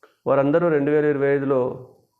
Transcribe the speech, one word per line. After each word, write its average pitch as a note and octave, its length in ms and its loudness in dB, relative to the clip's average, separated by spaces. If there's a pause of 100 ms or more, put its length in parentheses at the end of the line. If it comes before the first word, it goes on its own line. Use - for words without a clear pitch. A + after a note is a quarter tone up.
(260)
వారందరూ C#3+ 500 2
రెండు C#3+ 180 0
వేల D3+ 100 2
ఇరవై C#3 320 0
ఐదులో C#3 240 0 (600)